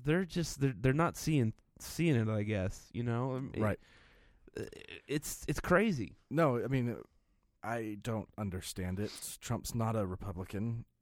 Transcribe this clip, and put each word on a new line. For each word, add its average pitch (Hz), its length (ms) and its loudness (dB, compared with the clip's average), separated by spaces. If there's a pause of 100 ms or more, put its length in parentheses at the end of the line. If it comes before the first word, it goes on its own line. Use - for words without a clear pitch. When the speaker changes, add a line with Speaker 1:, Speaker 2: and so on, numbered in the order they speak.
Speaker 1:
they're 170 220 2
just, 160 340 -2
they're, 135 200 4
they're 131 140 6
not 160 240 4
seeing, 135 360 4 (260)
seeing 160 360 2
it, 110 140 4
I 107 140 0
guess, 98 500 -2
you 117 100 -2
know? 120 320 0
I 131 40 -4
mean, 135 240 -4
Speaker 2:
Right. 104 160 2 (760)
Speaker 1:
it, - 520 -10
it's, - 400 -4
it's - 120 -2
crazy. 175 580 2 (120)
Speaker 2:
No, 135 340 4
I 110 40 -2
mean, 120 300 0 (680)
I 110 380 -4
don't 110 260 -2 (100)
understand 92 600 -4
it. 104 120 -2 (300)
Trump's - 340 -4
not 113 200 0
a 104 100 2
Republican. 98 800 -4 (160)